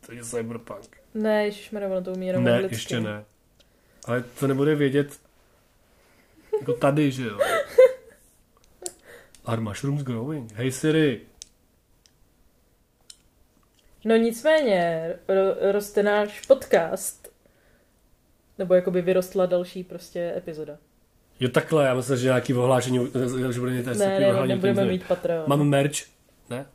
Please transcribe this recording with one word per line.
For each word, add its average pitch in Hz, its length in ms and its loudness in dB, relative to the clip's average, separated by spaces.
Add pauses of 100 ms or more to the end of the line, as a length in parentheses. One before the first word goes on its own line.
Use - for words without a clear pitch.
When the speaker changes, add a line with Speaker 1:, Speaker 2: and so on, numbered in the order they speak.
Speaker 1:
To - 60 -18
je 120 120 -16
cyberpunk. 113 720 -10 (180)
Speaker 2:
Ne, 214 300 0
ježišmarja, 202 440 -6
ono 185 140 -2
to 185 100 -8
umí 185 140 -6
jenom 185 180 0
Speaker 1:
Ne, 120 100 6
Speaker 2:
anglicky. 98 220 0
Speaker 1:
ještě 120 240 -6
ne. 104 240 -6 (800)
Ale 123 180 -4
to - 240 -6
nebude 139 280 2
vědět 143 460 0 (1400)
jako 123 120 -4
tady, 143 380 2
že 127 160 -6
jo? 101 180 -8
Speaker 2:
<laughs> 719 40 -2 (2000)
Speaker 1:
Are 113 160 -4
mushrooms 139 420 -4
growing? 123 500 -6
Hej 123 200 -4
Siri. 151 480 2 (2750)
Speaker 2:
No 226 120 4
nicméně, 226 1000 2 (140)
ro-, 190 440 2
roste 202 300 0
náš 208 440 0
podcast. - 840 0 (1300)
Nebo 185 160 2
jakoby 180 280 2
vyrostla 185 440 2
další 180 380 -2
prostě 170 520 -10
epizoda. 156 400 -10 (640)
Speaker 1:
Jo, 127 80 0
takhle, 147 380 2
já 127 80 2
myslím, 127 220 -2
že 120 100 -2
nějaký 127 280 2
ohlášení, 127 440 2 (520)
že 120 100 -4
bude 127 120 -4
nějaký 127 260 -4
Speaker 2:
Ne, 196 220 2
ne, 196 60 4
Speaker 1:
ohlášení, 190 220 2
Speaker 2:
nebudeme 190 360 2
Speaker 1:
ne. 185 80 0
Speaker 2:
mít 185 140 -4
Patreon. 170 400 -2
Speaker 1:
Máme 147 180 2
merch? 143 320 2 (540)
Ne? - 240 -10